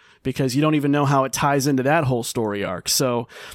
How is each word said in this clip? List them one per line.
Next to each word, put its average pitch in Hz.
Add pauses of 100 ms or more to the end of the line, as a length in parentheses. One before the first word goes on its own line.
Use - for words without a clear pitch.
(240)
because 131
you 143
don't 156
even 143
know 147
how 135
it 127
ties 143
into 131
that 147
whole 123
story 104
arc. 92
So 123 (280)